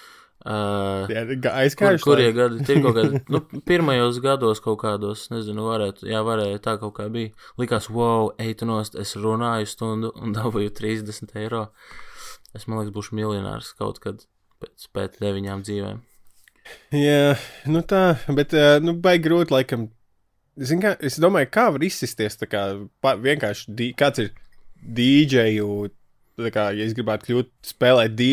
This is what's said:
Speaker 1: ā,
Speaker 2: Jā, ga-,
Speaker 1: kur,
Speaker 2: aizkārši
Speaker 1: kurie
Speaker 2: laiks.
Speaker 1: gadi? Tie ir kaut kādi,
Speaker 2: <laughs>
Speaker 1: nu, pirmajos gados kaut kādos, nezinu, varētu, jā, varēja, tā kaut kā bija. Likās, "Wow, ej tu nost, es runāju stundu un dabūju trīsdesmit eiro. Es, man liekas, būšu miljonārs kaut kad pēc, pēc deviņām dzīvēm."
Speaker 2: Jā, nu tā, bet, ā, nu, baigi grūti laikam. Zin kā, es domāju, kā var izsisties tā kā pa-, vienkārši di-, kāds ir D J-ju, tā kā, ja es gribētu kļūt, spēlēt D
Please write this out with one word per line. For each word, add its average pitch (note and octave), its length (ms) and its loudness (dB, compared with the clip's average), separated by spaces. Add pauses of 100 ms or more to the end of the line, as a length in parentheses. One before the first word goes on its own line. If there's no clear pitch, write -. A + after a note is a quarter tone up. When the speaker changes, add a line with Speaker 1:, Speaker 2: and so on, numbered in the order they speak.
(380)
Speaker 1:
ā, A2 160 -8 (480)
Speaker 2:
Jā, G#2+ 200 -4
ga-, B2 140 -6
Speaker 1:
kur, B2+ 160 -2
Speaker 2:
aizkārši D#3 500 2
Speaker 1:
kurie C3+ 220 6
Speaker 2:
laiks. A2+ 140 2
Speaker 1:
gadi? A#2+ 240 2
Tie C#3 120 2
ir D3+ 60 6
kaut B2 160 4
kādi, C3 260 2
Speaker 2:
<laughs> - 120 -6
Speaker 1:
nu, D#3+ 60 2 (200)
pirmajos C3 600 2
gados B2 440 2
kaut A2 160 -2
kādos, G#2 480 -4
nezinu, G#2+ 400 -6
varētu, G#2 400 -4
jā, A2 140 -2
varēja, G#2+ 380 -2
tā A2+ 160 -2
kaut G#2 200 -8
kā G#2 120 -8
bija. A2 260 -6 (220)
Likās, A#2 360 -2
"Wow, A#2 440 2
ej A2+ 200 -6
tu A2+ 100 -6
nost, A2 300 -4
es G2+ 180 -8
runāju A2 540 -2
stundu A2+ 460 -6
un A2+ 180 -6
dabūju G#2 400 -2
trīsdesmit G#2+ 640 -8
eiro. A2 300 -6 (800)
Es, - 180 -18
man A2 160 -6
liekas, G#2 160 -8
būšu G#2 180 -10
miljonārs G#2 600 -6
kaut G#2 260 -8
kad G#2 240 -10 (380)
pēc, - 260 -18
pēc - 320 -8
deviņām G2 420 -4
dzīvēm." G2+ 380 -8 (920)
Speaker 2:
Jā, C#3+ 460 4 (260)
nu D#3 180 0
tā, F#3+ 220 2 (240)
bet, C#3+ 260 0
ā, D3 260 8
nu, E3+ 180 0
baigi F3 280 4
grūti E3 280 4
laikam. C3 340 0 (720)
Zin C#3+ 220 0
kā, G3+ 180 2
es C#3 180 -4
domāju, E3 320 4
kā A#3 220 4
var C#3+ 140 0
izsisties A2+ 520 -4
tā - 120 -8
kā G2+ 160 -2 (320)
pa-, C3+ 180 2
vienkārši A2 640 -2
di-, A#2+ 180 -4
kāds C#3+ 240 2
ir G#2+ 140 -2 (460)
D A#2 280 -2 (140)
J-ju, G#2+ 640 2 (520)
tā A#2 120 -4
kā, G#2+ 200 0
ja G#2 140 -4
es A2+ 100 -2
gribētu G#2+ 340 -4
kļūt, B2 200 0 (120)
spēlēt B2 540 4
D A#2+ 180 2